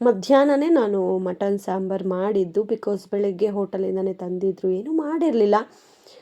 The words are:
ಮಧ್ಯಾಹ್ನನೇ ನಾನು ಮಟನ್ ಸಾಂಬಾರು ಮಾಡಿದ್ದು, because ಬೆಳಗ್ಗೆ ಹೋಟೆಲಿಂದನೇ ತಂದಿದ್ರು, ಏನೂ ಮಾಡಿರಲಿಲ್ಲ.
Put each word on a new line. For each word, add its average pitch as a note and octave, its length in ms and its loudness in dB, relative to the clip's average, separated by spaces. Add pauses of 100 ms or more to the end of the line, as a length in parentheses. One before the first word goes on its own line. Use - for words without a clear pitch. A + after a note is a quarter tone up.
ಮಧ್ಯಾಹ್ನನೇ C4+ 680 4
ನಾನು G3+ 500 2
ಮಟನ್ G3 400 -2
ಸಾಂಬಾರು F#3+ 500 -4
ಮಾಡಿದ್ದು, F#3+ 560 0
because G#3 460 -4
ಬೆಳಗ್ಗೆ G3+ 380 0
ಹೋಟೆಲಿಂದನೇ F#3+ 640 -4
ತಂದಿದ್ರು, F#3 540 -4
ಏನೂ G#3+ 240 -2
ಮಾಡಿರಲಿಲ್ಲ. D4 640 2 (680)